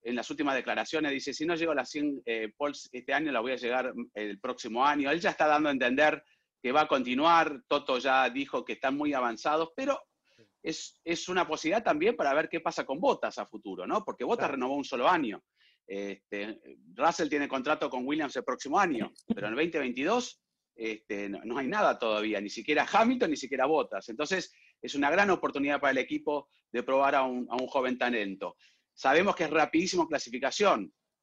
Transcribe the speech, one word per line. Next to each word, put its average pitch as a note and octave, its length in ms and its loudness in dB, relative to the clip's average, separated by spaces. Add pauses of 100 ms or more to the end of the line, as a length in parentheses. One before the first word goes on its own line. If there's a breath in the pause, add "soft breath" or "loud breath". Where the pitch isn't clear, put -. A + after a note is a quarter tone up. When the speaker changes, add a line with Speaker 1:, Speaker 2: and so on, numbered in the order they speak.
Speaker 1:
en A#2+ 140 -6
las A#2+ 120 -6
últimas D3 280 0
declaraciones, A#2+ 560 -2
dice, C3+ 200 -4
"Si D#3 140 -4
no E3+ 80 0
llego E3 160 0
a D3+ 60 0
las B2+ 120 -2
cien, D3 380 -2
eh, A2+ 300 -4
poles C#3+ 360 -4
este B2+ 220 -4
año, D3 160 0
la B2 80 0
voy A#2+ 140 0
a B2+ 40 -2
llegar, B2 380 -2
mm, A#2+ 200 -10
el G#2 260 -8
próximo B2 440 -2
año". C#3+ 280 2
Él E3+ 80 0
ya F#3+ 100 0
está D#3+ 160 2
dando D3+ 220 4
a C#3+ 40 2
entender C3+ 520 4 (360)
que B2 120 -2
va D3+ 100 6
a D3+ 60 -2
continuar. C#3+ 800 2
Toto C#3+ 300 0
ya C3 320 4
dijo C3+ 340 -4
que B2+ 100 -6
están C3+ 220 -2
muy D3 180 0
avanzados, C#3+ 640 0
pero C4+ 240 -2 (600 soft breath)
es, - 420 -8
es E3 240 -4
una F3+ 180 0
posibilidad D#3+ 380 0
también F3+ 320 2
para C#3 180 2
ver D#3 140 2
qué E3 120 -4
pasa D#3+ 240 -4
con C#3+ 160 -6
Bottas F#3+ 380 0
a G#2+ 80 -6
futuro, F#2+ 400 -10
¿no? G3 180 -2
Porque B2 200 -8
Bottas G#3 240 -2
Speaker 2:
Claro. B2+ 60 -4
Speaker 1:
renovó C3 220 -2
un C#3 80 -4
solo B2+ 240 0
año. C#3 340 0 (440 soft breath)
Este, G2+ 720 -8 (340)
Russell D#3 340 0
tiene C#3+ 200 0
contrato C#3+ 420 -2
con B2+ 160 -4
Williams C#3+ 300 -2
el B2 80 -4
próximo C#3 340 -2
año, D3 340 0 (220)
pero G2+ 140 -6
en A2 40 -4
el A2+ 40 -4
veinte E3 240 0
veintidós, C#3+ 600 -2 (340)
este, G#2+ 540 -6
no, G2 160 -8
no A#2 140 -4
hay C3+ 80 -2
nada F3+ 320 2
todavía, G#2+ 420 0
ni G#2 80 -6
siquiera D3 420 0
Hamilton, A3+ 400 4
ni C#3 60 -2
siquiera C3 300 -2
Bottas. B2+ 420 0
Entonces, D3 460 -4 (260 soft breath)
es B2+ 140 -8
una C#3+ 160 2
gran G3 200 4
oportunidad C#3+ 500 0
para C#3 100 2
el C3 80 2
equipo D3 500 -2 (220)
de A#2+ 120 -2
probar C#3 340 4
a C3+ 60 4
un, B2 280 -2
a A#2+ 60 -2
un B2+ 100 -2
joven B2+ 320 0
talento. G2+ 580 -2 (380 soft breath)
Sabemos E3 420 4
que F3 80 -2
es D3+ 60 -2
rapidísimo D#3+ 520 2
en D3+ 60 -2
clasificación, B2+ 840 0 (300)